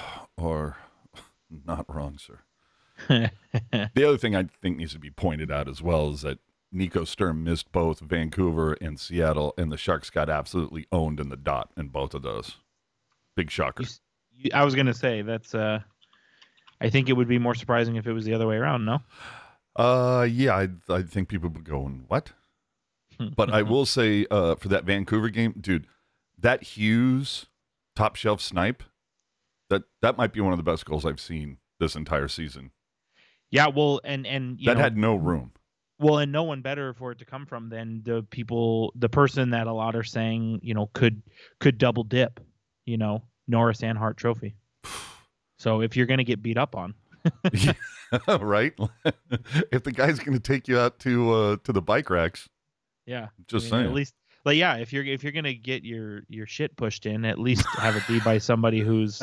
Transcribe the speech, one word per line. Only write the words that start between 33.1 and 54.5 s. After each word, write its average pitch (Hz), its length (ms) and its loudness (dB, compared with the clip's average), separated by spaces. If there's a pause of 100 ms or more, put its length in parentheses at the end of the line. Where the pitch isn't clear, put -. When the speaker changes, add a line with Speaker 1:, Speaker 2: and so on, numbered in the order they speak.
Speaker 2:
Yeah, 143 160 6
well, 143 380 2
and, 135 220 -6
and, 127 340 -6
you 131 60 -6
Speaker 1:
That 123 120 4
Speaker 2:
know, 139 40 6
Speaker 1:
had 123 140 2
no 110 200 4
room. 78 360 -2 (460)
Speaker 2:
well, 151 200 4
and 143 140 -2
no 156 120 0
one 143 180 -6
better 135 320 -6
for 123 180 -10
it 117 60 -20
to 120 80 -20
come 139 200 -14
from 117 220 -12
than 113 360 -10
the 117 260 0
people, 113 680 0
the 120 120 0
person 135 420 4
that 117 160 0
a 113 60 -4
lot 113 240 -2
are 113 80 -2
saying, 113 580 -2
you 117 100 -6
know, 104 220 -2
could, 113 260 2 (380)
could 135 180 4
double 120 280 2
dip, 120 360 0 (460)
you 120 100 -4
know, 110 260 -2 (260)
Norris 117 340 4
and 113 160 -2
Hart 110 180 -2
Trophy. 117 380 -4 (300)
Speaker 1:
<sighs> - 100 -14 (640)
Speaker 2:
So 110 240 2
if 113 120 -2
you're 123 120 4
gonna 131 180 4
get 113 180 -2
beat 113 140 -2
up 139 180 0
on. 95 200 -10 (300)
<laughs> - 280 0
Speaker 1:
Yeah, 113 200 4 (300)
<laughs> - 260 -2 (120)
right? 104 320 2 (320)
<laughs> 170 80 2 (600)
If 127 100 2
the 139 100 -4
guy's 139 280 2
gonna 131 180 -2
take 131 300 -2
you 123 100 4
out 120 220 2
to, 120 340 4
uh, 107 300 4
to - 80 -2
the 98 100 2
bike 113 260 2
racks. 85 400 0 (560)
Speaker 2:
Yeah. 120 240 -10 (200)
Speaker 1:
Just 113 160 0
Speaker 2:
I - 20 -8
mean, 117 40 -8 (120)
Speaker 1:
saying. 123 80 2
Speaker 2:
at - 40 -2
least, 139 200 -4 (300)
like, 151 120 4